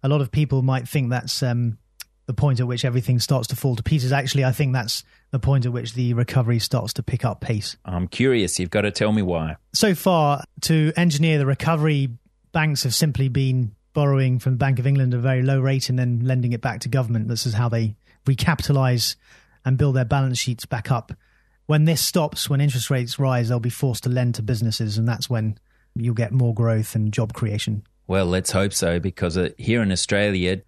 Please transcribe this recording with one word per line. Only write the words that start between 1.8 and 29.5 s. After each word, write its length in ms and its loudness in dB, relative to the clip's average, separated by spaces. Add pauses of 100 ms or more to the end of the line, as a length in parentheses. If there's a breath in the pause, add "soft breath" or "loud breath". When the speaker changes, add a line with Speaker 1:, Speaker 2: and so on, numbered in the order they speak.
Speaker 1:
the 80 -4
point 240 2
at 80 0
which 180 -4
everything 340 2
starts 280 0
to 80 -6
fall 200 0
to 60 -6
pieces. 300 0
Actually, 340 0
I 60 4
think 220 0
that's 300 -4 (280 soft breath)
the 80 -2
point 260 2
at 80 -2
which 220 -6
the 180 0
recovery 460 2
starts 340 -2
to 100 -6
pick 220 -4
up 160 -2
pace. 340 -4 (100)
Speaker 2:
I'm 220 -2
curious. 520 2
You've 100 -2
got 120 2
to 100 0
tell 200 0
me 120 2
why. 320 -2 (180)
Speaker 1:
So 220 4
far, 480 2 (180)
to 340 2
engineer 440 2
the 80 2
recovery, 600 0 (420)
banks 320 0
have 100 0
simply 360 0
been 460 0 (200)
borrowing 420 2
from 160 0
the 60 -2
Bank 180 2
of 80 -2
England 300 2
at 20 0
a 40 -2
very 200 2
low 180 2
rate 300 0
and 80 0
then 260 0
lending 300 0
it 80 -6
back 200 -4
to 80 -6
government. 400 0
This 180 -2
is 80 -2
how 120 2
they 280 -2 (320 soft breath)
recapitalise 880 0 (480 soft breath)
and 160 2
build 160 2
their 100 2
balance 320 0
sheets 300 -6
back 240 -4
up. 220 -2 (520)
When 200 4
this 160 2
stops, 460 -2
when 140 2
interest 300 0
rates 260 -2
rise, 320 0
they'll 100 0
be 120 -2
forced 320 -2
to 60 -2
lend 260 0
to 80 -6
businesses, 560 -2
and 80 2
that's 240 -4
when 260 -2 (380)
you'll 180 -2
get 180 -2
more 220 2
growth 400 0
and 180 0
job 220 -2
creation. 480 -4 (240)
Speaker 2:
Well, 220 0
let's 240 0
hope 220 0
so, 260 0
because, 360 -4
uh, 220 0